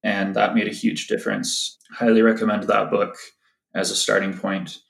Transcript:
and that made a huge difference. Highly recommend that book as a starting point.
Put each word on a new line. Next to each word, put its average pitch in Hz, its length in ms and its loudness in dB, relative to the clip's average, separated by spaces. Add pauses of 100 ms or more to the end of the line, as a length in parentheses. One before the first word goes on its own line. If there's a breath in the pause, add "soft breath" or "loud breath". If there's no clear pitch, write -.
and 98 320 0
that 104 200 2
made 107 120 2
a 104 60 -6
huge - 340 -2
difference. - 680 -4 (140)
Highly 113 300 4
recommend 110 420 2
that 104 280 2
book 101 240 0 (600)
as 92 160 -2
a - 40 -4
starting 98 400 0
point. 98 440 -6 (100)